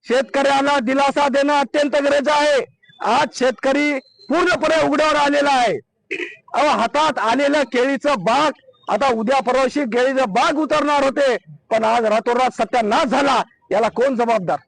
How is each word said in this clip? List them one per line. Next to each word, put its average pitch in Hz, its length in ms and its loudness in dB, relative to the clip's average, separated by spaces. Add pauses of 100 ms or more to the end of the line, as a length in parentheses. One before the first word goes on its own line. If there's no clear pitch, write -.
शेतकऱ्याला 277 760 0
दिलासा 269 480 0
देणं 277 260 0
अत्यंत 294 420 0
गरजेचं 285 360 0
आहे. 294 340 2 (400)
आज 254 280 0
शेतकरी 269 680 -2
पूर्णपणे 311 880 -2
उघड्यावर 302 280 0
आलेला 285 340 0
आहे. 233 300 0 (760)
अहो, 277 140 2
हातात 254 520 0
आलेलं 277 440 0
केळीचं 269 540 0
बाग, 254 340 0 (380)
आता 214 180 0
उद्या 240 320 0
परवाशी 262 440 0
केळीचं 254 440 0
बाग 262 260 0
उतरणार 294 500 0
होते, 269 340 0 (320)
पण 220 140 0
आज 226 220 0
रातोरात 240 440 0
सत्यानाश 233 560 0
झाला. 262 380 0 (280)
याला 214 180 0
कोण 262 260 0
जबाबदार? 208 520 -2